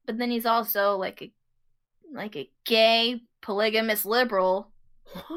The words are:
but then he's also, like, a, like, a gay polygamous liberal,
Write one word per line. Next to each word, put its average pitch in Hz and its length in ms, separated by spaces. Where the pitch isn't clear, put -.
but 220 100
then 240 140
he's 233 160
also, 214 500
like, - 240
a, - 100
like, 208 220
a 135 140
gay 226 560
polygamous 214 640
liberal, 202 680